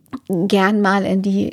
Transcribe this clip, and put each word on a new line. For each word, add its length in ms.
gern 520
mal 240
in 180
die 300